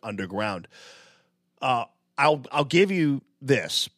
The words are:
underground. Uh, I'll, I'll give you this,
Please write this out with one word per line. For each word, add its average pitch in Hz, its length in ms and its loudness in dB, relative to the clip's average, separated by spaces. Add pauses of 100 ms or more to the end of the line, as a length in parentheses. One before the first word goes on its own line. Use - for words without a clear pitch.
underground. 98 680 -6 (960)
Uh, 127 240 0 (320)
I'll, 147 340 2
I'll 147 140 0
give 175 260 4
you 151 300 0 (200)
this, 127 560 0